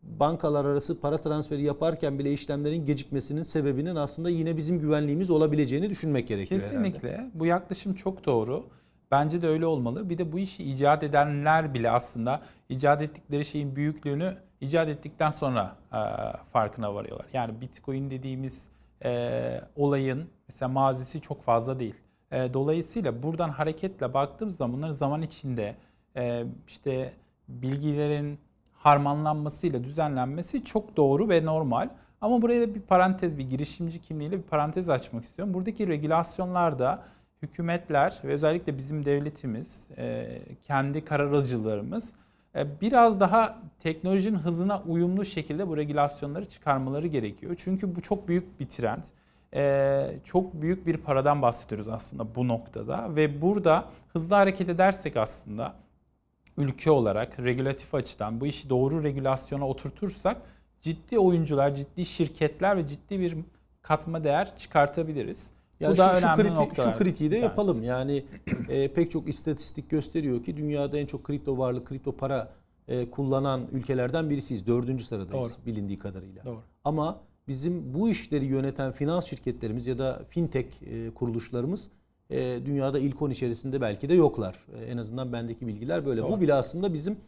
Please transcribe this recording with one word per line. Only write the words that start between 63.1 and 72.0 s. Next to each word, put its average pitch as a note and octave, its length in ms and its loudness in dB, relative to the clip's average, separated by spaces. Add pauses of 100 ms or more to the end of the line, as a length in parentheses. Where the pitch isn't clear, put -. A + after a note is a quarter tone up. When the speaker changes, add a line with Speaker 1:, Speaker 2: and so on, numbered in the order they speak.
Speaker 2:
bir F3 160 -2 (460)
katma D#3+ 420 -2
değer D#3 320 2
çıkartabiliriz. D3+ 960 0 (300)
Speaker 1:
Ya D3+ 100 2
Speaker 2:
Bu F#3+ 60 6
Speaker 1:
şu, F3+ 60 10
Speaker 2:
da F#3 120 10
Speaker 1:
şu F3+ 120 6
Speaker 2:
önemli D#3+ 160 6
Speaker 1:
kriti-, - 60 6
şu E3+ 60 0
Speaker 2:
noktalar C#3 440 2
Speaker 1:
kritiği E3 320 2
de E3+ 40 2
Speaker 2:
bir A3+ 60 2
tanesi. A#3 100 2
Speaker 1:
yapalım. F3+ 320 0
Yani, C3 420 -2 (220)
<clears throat> B2+ 220 -4
e, C3+ 240 2
pek E3+ 180 2
çok D#3 180 -4
istatistik - 600 -6
gösteriyor C#3+ 540 -2
ki - 120 -6
dünyada D3 420 -2
en C#3+ 80 -4
çok - 180 -10
kripto C#3 340 -4
varlık, B2+ 280 -2
kripto C3 300 -8